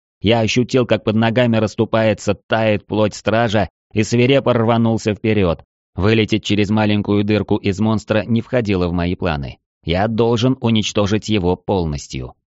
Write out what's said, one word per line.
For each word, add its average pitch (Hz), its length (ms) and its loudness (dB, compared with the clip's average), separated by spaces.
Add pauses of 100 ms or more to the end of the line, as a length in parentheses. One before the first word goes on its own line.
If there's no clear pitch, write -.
(220)
Я 113 180 2
ощутил, 120 460 0
как 107 180 0
под 107 120 0
ногами 113 420 2
расступается, 110 800 0
тает 110 500 -2
плоть 107 300 -2
Стража, 107 540 0 (240)
и 107 100 0
свирепо 123 500 2
рванулся 113 600 0
вперед. 98 500 0 (320)
Вылететь 107 500 0
через 104 240 0
маленькую 104 540 0
дырку 104 340 0
из 98 220 -4
монстра 107 460 0
не 113 160 0
входило 101 460 -2
в 85 60 -4
мои 87 220 -2
планы. 76 420 -6 (260)
Я 92 240 0
должен 117 540 0
уничтожить 107 640 -2
его 90 280 0
полностью. 73 800 -6 (180)